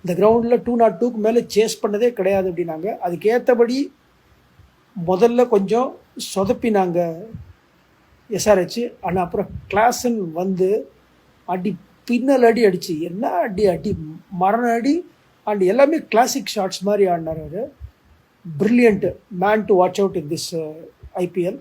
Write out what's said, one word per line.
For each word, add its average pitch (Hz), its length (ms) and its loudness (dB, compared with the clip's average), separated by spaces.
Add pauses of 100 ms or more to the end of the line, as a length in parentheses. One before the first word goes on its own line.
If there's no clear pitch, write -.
இந்த 180 220 2
கிரவுண்ட்ல 233 380 4
டூ 240 120 -2
நாட் 226 240 4
டூக்கு 240 140 0
மேல 226 260 0
சேஸ் 214 420 0
பண்ணதே 214 280 0
கிடையாது 190 400 0
அப்படின்னாங்க. 170 540 -6
அதுக்கேத்தபடி 240 880 0 (1120)
முதல்ல 233 420 4
கொஞ்சம் 220 500 0 (360)
சொதப்பினாங்க 190 880 -2 (1040)
எஸ் 214 200 -2
ஆர் 202 100 8
எச். 233 420 -4
ஆனா 185 220 -2
அப்புறம் 196 260 -4 (200)
கிளாசன் 220 640 0
வந்து 190 580 -2 (560)
அடி, 185 300 -4 (280)
பின்னல் 247 380 2
அடி 233 220 6
அடிச்சு, 180 360 0
என்ன 175 280 -4
அடி, 214 380 0
அடி, 175 300 -2 (340)
மரண 208 420 0
அடி. 277 340 0 (380)
And 208 180 -2
எல்லாமே 254 360 4
கிளாசிக் 233 580 -2
ஷாட்ஸ் 190 240 -4
மாதிரி 202 300 0
ஆடினாரு 160 360 -6
அவரு. 220 260 -10 (840)
Brilliant 220 560 4 (260)
man 208 240 2
to 214 100 2
watch 180 320 2
out 180 100 -4
in 151 140 -8
this, 165 260 -6
uh, 156 180 -8 (380)
ஐ 180 160 -4
பி 180 180 -4
எல். 233 140 -6